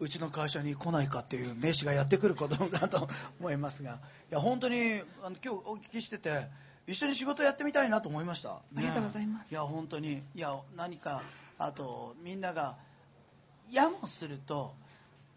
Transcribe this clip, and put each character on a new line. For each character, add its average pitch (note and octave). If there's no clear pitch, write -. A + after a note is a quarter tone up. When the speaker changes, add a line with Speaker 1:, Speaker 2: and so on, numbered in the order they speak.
Speaker 1:
う D3+
ち D3+
の D#3+
会 D3+
社 D3
に D3
来 D#3
な D3+
い C3+
か C3+
っ -
て -
い B2
う A#2
名 D3
刺 C#3+
が C#3+
や C#3
っ C#3
て F#3+
く G#3
る A#2+
こ D3
と D3
だ F3
と D#3
思 F3
い C#3+
ま C#3+
す C#3+
が、 B2
い E3
や、 D3
本 A#3+
当 B3+
に、 A#3
あ F#3
の、 F#3
今 B3+
日 F#3+
お F3+
聞 -
き A3+
し -
て G#3
て、 C#3+
一 F3+
緒 D4
に C#4
仕 B3+
事 C#4+
や C#4
っ C#4
て D4
み D4
た C#4+
い A#3+
な G#3+
と -
思 D3+
い -
ま F3
し -
た。 G#2
Speaker 2:
あ -
り C#3+
が -
と A3
う G#3+
ご G#3
ざ G#3+
い G#3+
ま A3
す。 -
Speaker 1:
ね。 -
い -
や、 D#3
本 D#3
当 D#3
に。 C#3+
い F3
や、 C#3+
何 E3+
か、 C#3
あ D3
と、 A#2+
み F3
ん F#3+
な F3+
が、 C#3+
や C4+
も F#4+
す -
る C#3+
と、 C#3